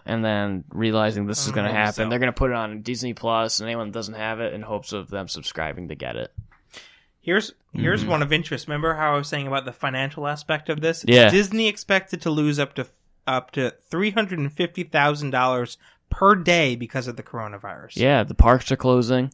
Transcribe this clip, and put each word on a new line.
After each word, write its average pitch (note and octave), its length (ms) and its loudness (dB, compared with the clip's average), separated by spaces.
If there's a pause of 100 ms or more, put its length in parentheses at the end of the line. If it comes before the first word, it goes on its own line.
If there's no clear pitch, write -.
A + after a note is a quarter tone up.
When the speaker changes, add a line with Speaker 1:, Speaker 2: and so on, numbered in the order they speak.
Speaker 1:
and A2+ 180 -4
then G2+ 460 -2
realizing G#2+ 580 0
this G#2 120 -4
is - 60 -2
Speaker 2:
I - 40 -2
don't G#2+ 60 -4
Speaker 1:
gonna G#2 140 0
Speaker 2:
think G#2+ 100 -2
Speaker 1:
happen, G#2 160 2
Speaker 2:
so. A2 160 -2
Speaker 1:
they're A#2+ 80 0
gonna B2 160 0
put C3 160 0
it A#2+ 60 -2
on G#2+ 260 -6
Disney A#2+ 320 -6
Plus, A2+ 460 -2
and A2 80 -6
anyone A#2 180 -6
that G2+ 80 -10
doesn't G#2+ 200 -8
have A2 260 -6
it, A2+ 120 -4
in G2+ 80 -8
hopes G#2+ 320 -8
of G2 160 -8
them G2 180 -6
subscribing D#2+ 640 -8
to D2+ 60 -12
get B1+ 220 -8
it. A#1 140 -8 (920)
Speaker 2:
Here's, F#3+ 300 -2 (200)
here's F#3 300 -2
Speaker 3:
Mm-hmm. G#3 80 -2
Speaker 2:
one D#3 120 2
of C#3+ 100 -4
interest. D#3 360 -2
Remember D3+ 260 -2
how D#3 200 0
I - 20 2
was D3 120 -4
saying C#3+ 180 -6
about C3+ 180 -4
the B2+ 80 -10
financial C#3 540 -6
aspect D3 420 -4
of D3+ 140 -4
this? E3 260 -2
Speaker 1:
Yeah. A#2+ 220 10
Speaker 2:
Disney G#3 380 2
expected F#3+ 540 -2
to E3 80 -2
lose D3+ 280 0
up C#3 160 -2
to, B2+ 120 -6 (400)
up C3 260 -2
to C3 180 0 (200)
three G3 200 0
hundred G3+ 280 -2
and D3 140 -4
fifty F3 300 -4
thousand D3 480 0
dollars B2+ 480 0 (320)
per G3 240 6
day E3+ 420 2
because B2 320 -6
of A#2+ 80 -8
the A2 60 -12
coronavirus. G2+ 720 -12
Speaker 1:
Yeah, B2+ 260 4
the - 120 -6
parks B2 360 8
are C3 60 0
closing. B2+ 580 2